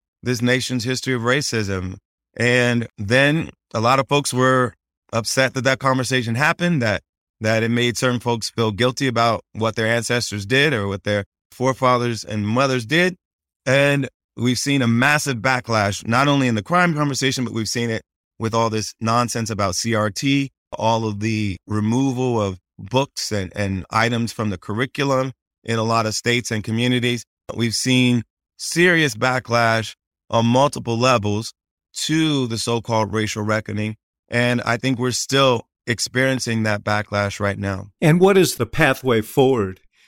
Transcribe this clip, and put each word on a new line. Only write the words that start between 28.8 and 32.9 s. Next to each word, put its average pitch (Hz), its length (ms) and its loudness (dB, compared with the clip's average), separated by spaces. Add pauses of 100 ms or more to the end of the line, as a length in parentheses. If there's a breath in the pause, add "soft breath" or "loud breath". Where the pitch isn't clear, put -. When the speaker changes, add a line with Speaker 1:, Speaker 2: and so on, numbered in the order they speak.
Speaker 1:
backlash 117 800 0 (340)
on 117 180 2
multiple 120 520 2
levels 113 540 2 (400)
to 151 560 -2
the 113 100 -4
so-called 113 540 -2